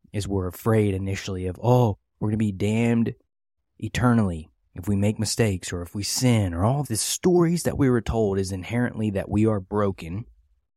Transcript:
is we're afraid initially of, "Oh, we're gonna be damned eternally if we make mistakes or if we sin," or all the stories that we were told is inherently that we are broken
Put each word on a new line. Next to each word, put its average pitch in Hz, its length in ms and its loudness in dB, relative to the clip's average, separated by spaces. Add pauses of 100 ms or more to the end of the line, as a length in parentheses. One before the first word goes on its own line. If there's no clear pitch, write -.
(120)
is 98 160 -6
we're 95 200 -2
afraid 104 480 2
initially 95 500 -6
of, 90 160 -6
"Oh, 120 380 4 (200)
we're 107 100 -2
gonna 107 80 0
be 107 140 0
damned 110 640 0 (640)
eternally 107 720 0 (240)
if 92 140 -12
we 104 80 0
make 104 240 0
mistakes 104 520 -2
or 87 120 -6
if - 100 -16
we 107 80 -8
sin," 104 540 0
or 90 100 0
all 139 180 0
the 110 140 -6
stories 175 640 2
that - 140 -2
we 139 100 4
were 123 140 2
told 104 380 0
is 95 120 -2
inherently 107 600 -4
that 98 180 -4
we 107 160 4
are 107 140 2
broken 98 640 -4 (520)